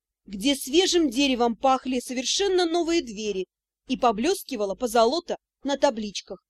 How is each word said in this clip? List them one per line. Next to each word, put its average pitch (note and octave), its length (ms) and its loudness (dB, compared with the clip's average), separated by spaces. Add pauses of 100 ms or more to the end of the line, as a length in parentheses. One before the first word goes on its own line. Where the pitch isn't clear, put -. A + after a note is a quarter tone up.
(260)
где G#3+ 300 -2
свежим D#4+ 540 2
деревом A#3+ 480 2
пахли C4 420 0
совершенно F4+ 680 0
новые E4+ 360 0
двери G#3 440 -6 (440)
и B3+ 80 -2
поблескивала A3+ 760 0
позолота A#3+ 640 0 (280)
на C#4 120 -2
табличках G#3+ 720 -2